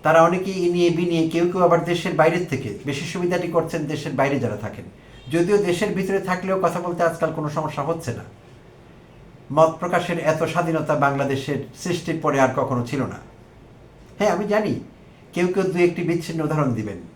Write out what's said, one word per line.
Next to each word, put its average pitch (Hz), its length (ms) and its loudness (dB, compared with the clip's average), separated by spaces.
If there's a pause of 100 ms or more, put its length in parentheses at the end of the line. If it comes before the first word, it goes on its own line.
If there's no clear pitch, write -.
তারা 160 200 6
অনেকেই 185 440 2
ইনিয়ে 175 240 4
বিনিয়ে, 165 380 2
কেউ 175 240 2
কেউ 185 100 2
আবার 165 220 4
দেশের 170 300 -2
বাইরের 165 340 4
থেকে, 110 380 -6
বেশি - 200 -4
সুবিধাটি 175 420 -2
করছেন 160 380 -2
দেশের 151 260 -6
বাইরে 139 280 0
যারা 107 160 -4
থাকেন। 98 280 -10 (460)
যদিও 175 260 2
দেশের 180 380 0
ভিতরে 190 260 0
থাকলেও 185 420 -2
কথা 175 180 0
বলতে 175 220 -2
আজকাল 160 300 0
কোনো 151 160 -4
সমস্যা 147 340 -4
হচ্ছে 160 300 -4
না। 117 120 -10 (1300)
মত 160 260 4
প্রকাশের 175 400 -2
এত 151 240 0
স্বাধীনতা 160 520 0
বাংলাদেশের 139 680 0 (140)
সৃষ্টির 170 440 -4
পরে 139 180 2
আর 131 160 6
কখনো 135 300 -2
ছিল 139 160 -4
না। 92 280 -10 (880)
হ্যাঁ, 202 140 2
আমি 190 160 -2
জানি 202 320 0 (520)
কেউ 175 140 2
কেউ 185 160 0
দু 160 160 0
একটি 175 240 2
বিচ্ছিন্ন 165 420 -2
উদাহরণ 143 300 2
দিবেন 104 220 -6 (200)